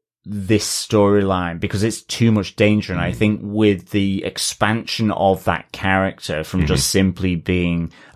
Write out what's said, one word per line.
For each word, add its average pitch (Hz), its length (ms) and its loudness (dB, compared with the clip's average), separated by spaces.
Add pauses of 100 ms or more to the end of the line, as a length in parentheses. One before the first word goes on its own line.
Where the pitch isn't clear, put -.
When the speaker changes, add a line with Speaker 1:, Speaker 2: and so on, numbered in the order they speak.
(260)
Speaker 1:
this 101 400 0
storyline 98 920 0
because 101 220 -2
it's 110 180 -2
too - 320 2
much 101 240 0
danger. 107 380 2
And 87 80 -2
I 87 80 -2
Speaker 2:
Mm. 90 60 -6
Speaker 1:
think 107 260 2
with 104 480 0
the 98 340 0
expansion - 840 -2
of 95 340 0
that - 280 -4
character 95 720 -2
from 92 160 -2
Speaker 2:
Mm-hmm. 76 80 2
Speaker 1:
just 69 220 0
simply 92 460 2
being 85 560 -2 (240)